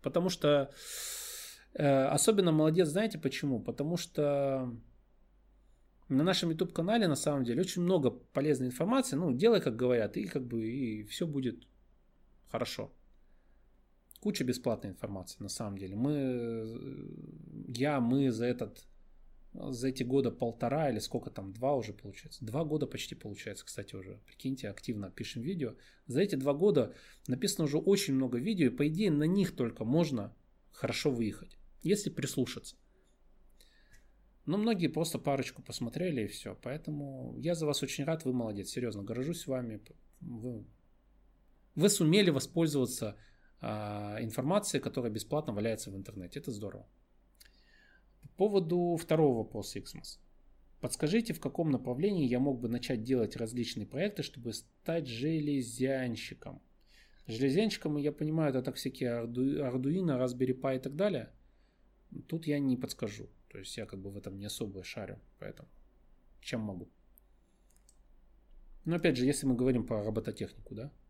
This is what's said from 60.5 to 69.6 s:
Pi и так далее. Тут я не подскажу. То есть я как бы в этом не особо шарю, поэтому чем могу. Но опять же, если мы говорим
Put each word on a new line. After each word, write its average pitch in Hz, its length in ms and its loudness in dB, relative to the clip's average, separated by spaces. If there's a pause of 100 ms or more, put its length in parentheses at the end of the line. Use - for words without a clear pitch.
Pi 135 160 0
и 131 40 0
так 131 160 -6
далее. 165 360 0 (960)
Тут 160 180 -6
я 147 140 0
не 131 180 2
подскажу. 107 520 -6 (200)
То - 100 -16
есть - 180 -12
я 110 80 -6
как 98 140 -12
бы 98 120 -10
в 101 60 -10
этом 98 200 -10
не 101 80 -10
особо 98 380 -8
шарю, 101 340 -10 (220)
поэтому - 300 -14 (720)
чем 117 200 -6
могу. 95 280 -8 (1900)
Но 170 140 0
опять 156 200 4
же, 123 80 4
если 139 220 2
мы 127 80 4
говорим 123 320 4